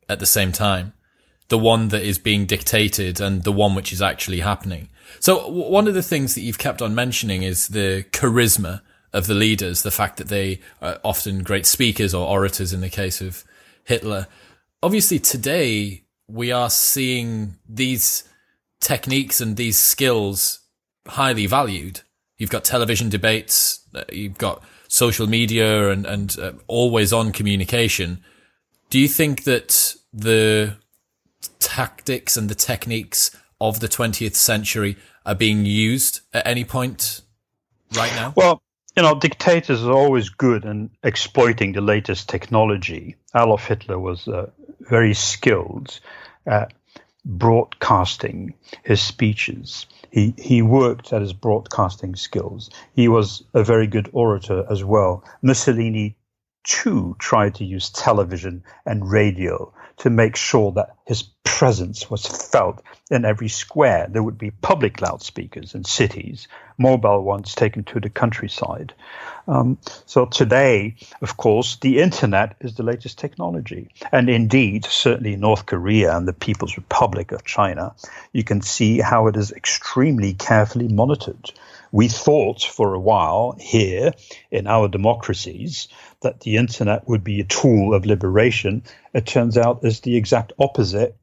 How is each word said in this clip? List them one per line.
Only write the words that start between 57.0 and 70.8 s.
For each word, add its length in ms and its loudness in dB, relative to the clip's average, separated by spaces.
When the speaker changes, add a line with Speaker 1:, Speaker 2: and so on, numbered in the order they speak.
Speaker 2:
tried 360 2
to 80 -10
use 260 -8
television 760 -2
and 240 -4
radio 640 0
to 120 2
make 240 4
sure 380 2
that 240 -4
his 160 -4
presence 680 0
was 160 -6
felt 560 0
in 140 2
every 240 0
square. 640 0
There 120 -2
would 160 -4
be 120 -8
public 500 -2
loudspeakers 760 -8
in 100 -10
cities, 640 -2
mobile 460 4
ones 320 -4
taken 300 0
to 160 -6
the 100 -6
countryside. 840 -6
Um, 320 2
so 180 4
today, 720 2